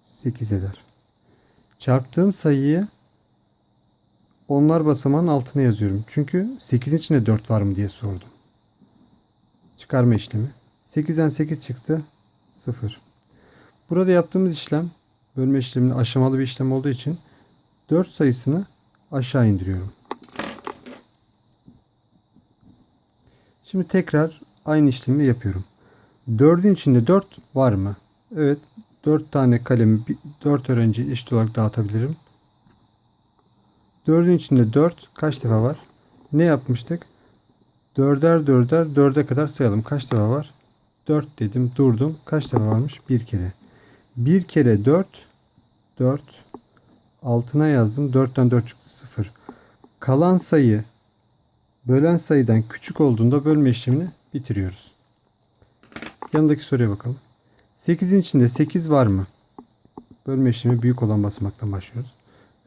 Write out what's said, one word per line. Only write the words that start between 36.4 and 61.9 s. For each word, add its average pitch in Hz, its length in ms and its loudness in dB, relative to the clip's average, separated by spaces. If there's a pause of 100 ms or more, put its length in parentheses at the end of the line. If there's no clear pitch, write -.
yapmıştık? 151 640 -2 (920)
Dörder 143 500 2
dörder, 139 500 2
dörde 143 300 4
kadar 147 220 -2
sayalım. 110 340 -2
Kaç 139 300 -6
defa 107 180 0
var? 147 240 -4 (540)
Dört 151 300 -2
dedim, 123 380 -2
durdum. 135 480 0
Kaç 151 280 -4
defa 113 140 0
varmış? 117 420 -2
Bir 117 180 -2
kere. 92 260 -6 (640)
Bir 160 260 0
kere 117 420 2
dört, 165 420 0 (720)
dört. 131 260 -2 (960)
Altına 123 440 -2
yazdım. 127 460 0
Dörtten 131 380 2
dört 120 180 0
çıktı. - 220 -20
Sıfır. - 420 -10 (680)
Kalan 170 380 2
sayı 120 460 2 (1000)
bölen 139 320 2
sayıdan 117 460 2
küçük - 380 -12
olduğunda 127 440 2
bölme 151 260 2
işlemini 139 400 -2 (240)
bitiriyoruz. 95 580 -6 (1400)
Yanındaki 151 320 2
soruya 120 260 0
bakalım. 120 280 -8 (580)
Sekizin 180 420 0
içinde 131 300 4
sekiz 160 420 -2
var 135 160 4
mı? 98 200 0 (1000)
Bölme 131 240 0
işlemi 120 320 0
büyük 123 200 0
olan 107 200 0
basamaktan 104 500 -6
başlıyoruz. 117 420 -12 (520)